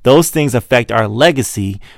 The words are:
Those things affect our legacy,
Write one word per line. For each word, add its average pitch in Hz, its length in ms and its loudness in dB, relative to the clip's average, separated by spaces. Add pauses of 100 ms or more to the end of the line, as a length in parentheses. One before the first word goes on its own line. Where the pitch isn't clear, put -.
Those 143 280 2
things 143 240 -2
affect 120 360 0
our 110 160 2
legacy, 107 720 0 (200)